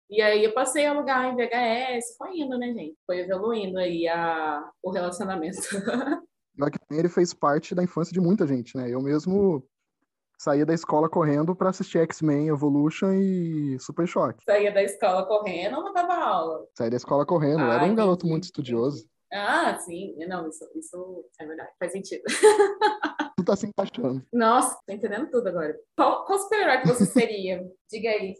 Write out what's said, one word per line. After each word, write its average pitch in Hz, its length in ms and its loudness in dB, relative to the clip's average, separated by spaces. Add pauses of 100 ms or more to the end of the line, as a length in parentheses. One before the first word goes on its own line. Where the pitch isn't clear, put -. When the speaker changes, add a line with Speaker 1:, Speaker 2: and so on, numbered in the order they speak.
Speaker 1:
E 208 140 2
aí 214 220 4
eu 220 100 2
passei 277 320 2
a 294 60 2
alugar 262 340 0
em 254 100 -2
V 240 60 2
H 226 140 -2 (400)
S, 233 200 -6
foi 370 220 -10
indo, 254 180 -4
né, 240 160 -2
gente? 160 320 -10
Foi 180 140 -2
evoluindo 190 580 -2
aí 175 300 0
a... 160 580 -2 (160)
o 185 120 -6
relacionamento. 185 680 -4
<laughs> 247 720 -4 (260)
Speaker 2:
Pior 143 140 0
que - 80 -6 (140)
ele 165 160 2
fez 175 260 2
parte 147 400 0
da 175 80 0
infância 175 300 -2
de 180 80 0
muita 180 260 4
gente, 131 300 -2
né? 127 120 -4
Eu 127 140 -2
mesmo 156 640 0 (720)
saía 147 260 2
da 156 100 2
escola 156 340 2
correndo 160 480 2
pra 190 140 2
assistir 185 280 -2
X-Men, 156 480 2
Evolution 151 680 2
e 165 640 0
Super 170 260 -4
Choque. 139 380 -2
Speaker 1:
Saía 208 280 2
da 196 100 2
escola 190 440 0
correndo 208 520 -2
ou 339 80 -4
não 392 60 -10
dava 349 220 0
aula? 180 500 -2 (140)
Speaker 2:
Saía 117 120 -2
da 123 80 0
escola 143 280 0
correndo, 151 380 2
eu 117 80 2
era 120 100 2
Speaker 1:
Ah, 175 40 4
Speaker 2:
um 208 100 2
garoto 185 300 4
Speaker 1:
entendi, 160 40 0
Speaker 2:
muito 160 140 -2
estudioso. 123 540 -2
Speaker 1:
entendi. - 120 -20 (220)
Ah, 220 480 0
sim. 180 340 -12 (140)
Não, 175 200 -6
isso, 156 160 -14 (120)
isso 180 480 -12 (160)
é 160 60 -14
verdade. 156 240 -14 (100)
Faz 180 100 -4
sentido. 190 340 -10
<laughs> 403 1120 2
Speaker 2:
Tu 180 80 0
tá 202 120 2
se 214 100 -4
encaixando. 143 560 -4 (100)
Speaker 1:
Nossa, 240 540 2
tô 196 80 -10
entendendo 214 360 -6
tudo 226 180 0
agora. 160 280 -4 (200)
Qual, - 280 2
qual 392 140 0
super-herói 359 420 2
que 262 60 2
você 247 180 4
seria? 196 560 0 (140)
<laughs> - 160 -20
Diga 220 200 -4
aí. 196 300 -2